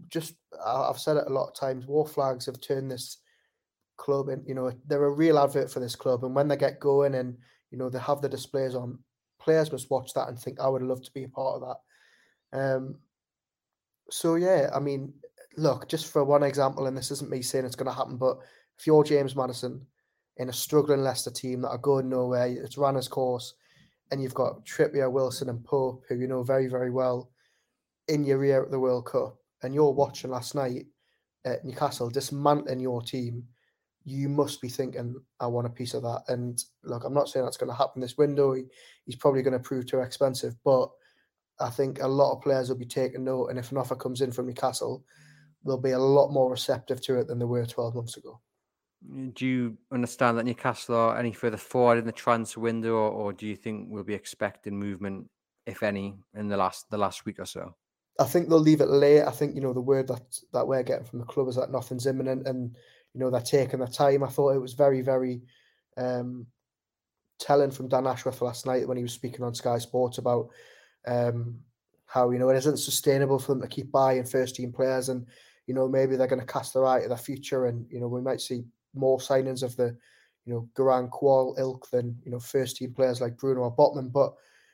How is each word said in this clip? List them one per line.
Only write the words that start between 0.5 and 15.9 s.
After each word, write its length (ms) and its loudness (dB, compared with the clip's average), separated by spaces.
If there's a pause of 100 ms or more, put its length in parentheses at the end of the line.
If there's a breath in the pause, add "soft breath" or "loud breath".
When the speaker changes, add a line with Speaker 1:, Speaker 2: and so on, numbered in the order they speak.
Speaker 1:
I, 240 0
I've 80 -6
said 180 0
it 120 0
a 40 -4
lot 140 0
of 80 -20
times, 320 -6
war 180 0
flags 420 -2
have 140 -10
turned 300 -4
this 280 -12 (760)
club 340 -2
in, 140 -8
you 120 -8
know, 160 -4 (160)
they're 160 2
a 60 4
real 280 6
advert 320 2
for 80 -6
this 160 -6
club. 300 0
And 100 -6
when 140 4
they 80 2
get 240 0
going 340 4
and, 240 -4 (320 soft breath)
you 80 -12
know, 100 -4
they 120 -6
have 200 -2
the 80 -2
displays 460 -4
on, 240 -8 (400)
players 320 2
must 200 -8
watch 240 -2
that 120 -2
and 100 -10
think, 220 -10
"I 80 -2
would 160 2
love 220 -4
to 80 -20
be 100 -10
a 60 -12
part 340 -4
of 160 -10 (720 soft breath)
that." 60 -6
Um, 380 -2 (1120)
so, 240 0
yeah, 400 4
I 60 0
mean, 320 -4 (440)
look, 320 2
just 220 -4